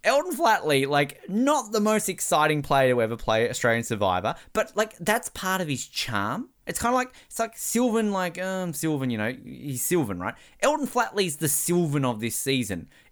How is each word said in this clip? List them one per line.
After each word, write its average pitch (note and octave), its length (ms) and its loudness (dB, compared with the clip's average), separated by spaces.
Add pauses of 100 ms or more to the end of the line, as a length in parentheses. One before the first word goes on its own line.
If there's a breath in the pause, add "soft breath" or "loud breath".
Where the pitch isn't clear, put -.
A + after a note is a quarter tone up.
Elton C#4+ 320 2
Flatley, E3 500 4
like, C#3+ 420 0
not A#3+ 440 2
the A3 80 2
most G#3+ 280 2
exciting D#3 540 2
player C3+ 320 4
to A#2+ 80 4
ever A2+ 140 0
play A2 340 2
Australian A#2 320 2
Survivor, G2+ 540 0 (160 loud breath)
but, - 240 -2
like, G#3+ 240 -2
that's G#3+ 300 0
part F#3 300 -4
of F3 60 -2
his C#3+ 220 -4
charm. A#2+ 640 -4 (180)
It's - 120 -6
kinda A#3+ 140 0
like, B3+ 180 -2 (140 loud breath)
it's - 140 -10
like - 180 -4
Sylvan, A3+ 540 0
like, F3+ 280 -4
um, F#3 320 -4
Sylvan, C#3+ 380 -2
you A2+ 80 -2
know, G#2+ 160 -2 (100)
he's B2+ 380 -8
Sylvan, G#2+ 380 0
right? G2 140 -6 (260 loud breath)
Elton D4 260 2
Flatley's G3 520 -2
the D#3+ 100 -2
Sylvan D3+ 560 0
of A#2 160 -2
this A#2 160 -4
season G2+ 520 -2 (240 soft breath)